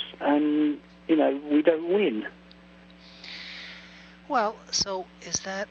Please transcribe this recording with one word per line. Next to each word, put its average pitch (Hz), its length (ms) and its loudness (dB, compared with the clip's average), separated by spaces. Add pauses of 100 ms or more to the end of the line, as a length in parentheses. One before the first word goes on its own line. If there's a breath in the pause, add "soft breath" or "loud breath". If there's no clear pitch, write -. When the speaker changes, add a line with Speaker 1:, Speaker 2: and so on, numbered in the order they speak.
(180)
Speaker 1:
and, 147 600 2 (300)
you 160 80 4
know, 139 220 4 (120)
we 147 100 4
don't 165 320 2
win. 143 340 2 (2000 loud breath)
Speaker 2:
Well, 240 280 0 (140)
so 190 340 -2 (160)
is 175 200 -6
that 196 300 -8